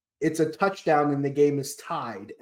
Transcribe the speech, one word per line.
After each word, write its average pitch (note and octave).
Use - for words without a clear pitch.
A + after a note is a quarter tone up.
it's D#3
a D#3
touchdown D3+
and C#3+
the C#3
game C#3+
is -
tied A#2